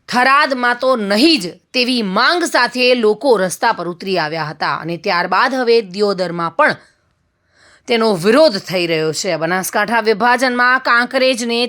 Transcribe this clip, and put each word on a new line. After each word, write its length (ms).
થરાદમાં 720
તો 180
નહીં 460
જ 160
તેવી 300
માંગ 500
સાથે 400
લોકો 300
રસ્તા 360
પર 140
ઉતરી 360
આવ્યા 300
હતા 300
અને 140
ત્યારબાદ 540
હવે 180
દિયોદરમાં 800
પણ 260
તેનો 200
વિરોધ 340
થઈ 180
રહ્યો 320
છે. 180
બનાસકાંઠા 640
વિભાજનમાં 800
કાંકરેજને 760